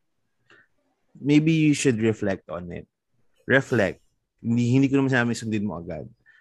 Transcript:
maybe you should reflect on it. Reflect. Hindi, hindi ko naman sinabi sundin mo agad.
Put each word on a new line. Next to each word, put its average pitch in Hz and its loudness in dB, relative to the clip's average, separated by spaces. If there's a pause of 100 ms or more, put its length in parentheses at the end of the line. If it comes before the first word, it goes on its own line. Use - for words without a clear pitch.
(1200)
maybe 151 2
you 156 2
should 127 0
reflect 107 -2
on 87 -10
it. - -14 (600)
Reflect. 113 0 (400)
Hindi, 120 -2
hindi 135 4
ko 135 2
naman 135 0
sinabi 120 0
sundin 107 -4
mo 85 -8
agad. 82 -12 (340)